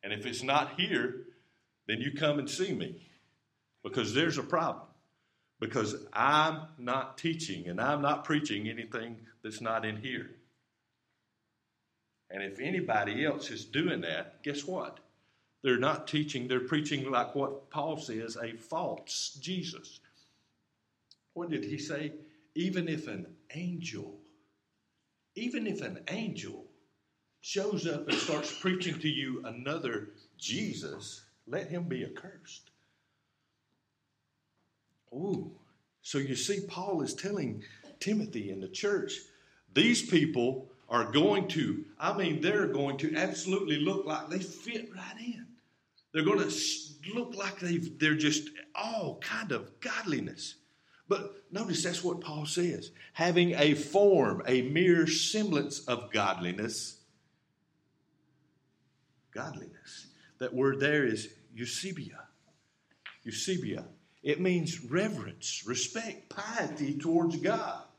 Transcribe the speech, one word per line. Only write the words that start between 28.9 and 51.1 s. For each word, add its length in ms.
to 100
you 360
another 640
Jesus, 840
let 200
him 160
be 220
accursed. 640
Ooh. 380
So 160
you 180
see, 320
Paul 340
is 120
telling 500
Timothy 520
and 100
the 60
church, 520
these 340
people 640
are 240
going 380
to, 340
I 160
mean, 260
they're 260
going 300
to 180
absolutely 640
look 260
like 240
they 100
fit 560
right 240
in. 280
They're 100
gonna 220
s-, 480
look 220
like 240
they've, 400
they're 160
just 340
all 460
kind 320
of 300
godliness. 760
But 440